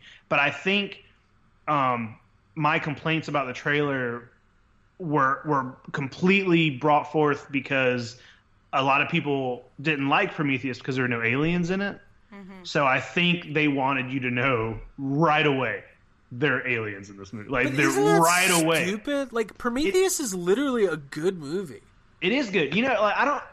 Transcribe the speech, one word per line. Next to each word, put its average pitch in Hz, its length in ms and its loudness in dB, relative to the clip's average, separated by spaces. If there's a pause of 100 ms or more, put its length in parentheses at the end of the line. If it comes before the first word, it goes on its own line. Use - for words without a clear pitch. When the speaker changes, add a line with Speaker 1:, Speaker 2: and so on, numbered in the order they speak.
(280)
Speaker 1:
but 143 120 2
I 143 120 2
think, 196 540 -2 (640)
um, 127 480 0 (380)
my 156 240 2
complaints 160 480 -2
about 143 200 -2
the 127 60 -6
trailer 131 760 -2 (680)
were, 143 480 2
were 135 320 0 (140)
completely 170 800 2
brought 143 400 2
forth 147 400 0
because 127 680 0 (540)
a 139 100 2
lot 139 180 2
of 143 80 -2
people 135 560 -2 (140)
didn't 139 300 -2
like 185 240 2
Prometheus 135 460 -2
because 131 160 -6
there 131 80 0
were 123 60 0
no 117 120 -2
aliens 160 480 0
in 190 120 -2
it. 202 180 -6 (340)
Speaker 2:
Mm-hmm. 190 300 -20
Speaker 1:
So 160 220 0
I 131 140 4
think 175 540 0
they 151 140 2
wanted 135 440 0
you 135 100 -4
to 131 100 -2
know 120 480 0 (180)
right 151 480 2
away 123 380 0 (480)
there 127 260 0
are 127 100 -6
aliens 104 420 -4
in 101 80 -18
this 98 140 -18
movie. 104 160 -12
Like, 127 200 0
Speaker 3:
But 135 100 -2
Speaker 1:
they're 151 120 4
Speaker 3:
isn't - 140 2
that 208 180 6
Speaker 1:
right 175 420 4
away. 160 240 2
Speaker 3:
stupid? 262 440 -4
Like, 220 260 -4
Prometheus 359 600 0
Speaker 1:
It 311 40 -4
Speaker 3:
is 202 120 -4
literally 220 500 2
a 165 120 -2
good 156 400 -4
movie. 151 440 -8 (380)
Speaker 1:
It 185 120 -2
is 254 180 0
good. 160 260 0
You 214 60 2
know, 247 200 0
like, 208 140 2
I 202 80 2
don't, 262 300 0